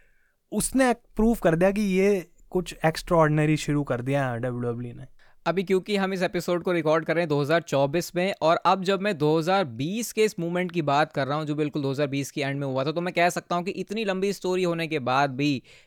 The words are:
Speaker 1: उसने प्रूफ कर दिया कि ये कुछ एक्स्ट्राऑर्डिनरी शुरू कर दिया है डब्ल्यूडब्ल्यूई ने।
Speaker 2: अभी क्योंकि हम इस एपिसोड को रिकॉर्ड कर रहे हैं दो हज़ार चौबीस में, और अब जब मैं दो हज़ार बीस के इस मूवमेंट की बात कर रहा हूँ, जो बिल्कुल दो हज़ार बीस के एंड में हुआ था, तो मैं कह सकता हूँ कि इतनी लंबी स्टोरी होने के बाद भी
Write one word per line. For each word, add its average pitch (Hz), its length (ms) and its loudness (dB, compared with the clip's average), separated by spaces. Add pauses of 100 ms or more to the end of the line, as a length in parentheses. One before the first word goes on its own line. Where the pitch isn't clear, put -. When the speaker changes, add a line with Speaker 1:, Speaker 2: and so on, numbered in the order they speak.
(520)
Speaker 1:
उसने 247 400 2
प्रूफ 220 480 0
कर 160 160 4
दिया 185 140 4
कि 208 120 0
ये 190 440 2 (240)
कुछ 185 340 -4
एक्स्ट्राऑर्डिनरी 156 720 2
शुरू 147 260 0
कर 127 180 -2
दिया 135 300 0
है 117 80 -6
डब्ल्यूडब्ल्यूई 120 560 -6
ने। 127 100 -16 (420)
Speaker 2:
अभी 170 160 0
क्योंकि 185 340 0
हम 190 160 0
इस 180 100 -4
एपिसोड 175 400 0
को 180 100 0
रिकॉर्ड 160 320 2
कर 160 100 -2
रहे 170 80 2
हैं 170 60 -2
दो 147 120 2
हज़ार 151 220 2
चौबीस 143 540 0
में, 185 260 0
और 165 140 4
अब 190 260 2
जब 185 180 0
मैं 196 180 -2
दो 151 200 2
हज़ार 185 260 0
बीस 151 480 -6
के 214 120 2
इस 202 160 -2
मूवमेंट 175 320 -2
की 170 100 -2
बात 143 300 2
कर 139 140 -2
रहा 147 120 -2
हूँ, 156 80 -6
जो 147 80 -4
बिल्कुल 147 280 -2
दो 135 80 -2
हज़ार 139 160 -2
बीस 139 240 -4
के 156 100 -6
एंड 139 200 -4
में 143 60 -4
हुआ 131 180 -2
था, 151 80 -2
तो 165 80 -4
मैं 180 140 -4
कह 170 140 4
सकता 175 280 -4
हूँ 175 80 -4
कि 196 60 -4
इतनी 202 340 -6
लंबी 190 280 -2
स्टोरी 185 300 -2
होने 165 240 0
के 151 120 -2
बाद 135 320 0
भी 135 320 -2 (240)